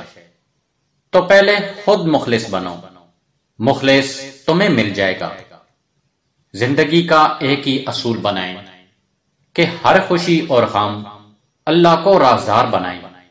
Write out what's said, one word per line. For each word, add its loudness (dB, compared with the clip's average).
तो 4
पहले 4
खुद 0
मुखलिस -2
बनो, -8
मुखलिस 0
तुम्हें 0
मिल 0
जाएगा। -4
जिंदगी 0
का 2
एक -2
ही -4
असूल -4
बनाएं -6
कि 2
हर 2
खुशी 0
और 2
गम -4
अल्लाह 4
को 4
राज़दार 2
बनाएं, -6